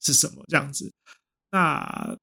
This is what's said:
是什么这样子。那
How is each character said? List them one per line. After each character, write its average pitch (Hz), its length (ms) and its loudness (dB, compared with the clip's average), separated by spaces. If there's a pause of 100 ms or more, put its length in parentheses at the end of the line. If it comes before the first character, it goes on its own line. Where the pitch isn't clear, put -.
是 151 100 0
什 - 160 4
么 - 200 -18
这 156 60 0
样 143 160 0
子。 185 220 -8 (580)
那 50 720 0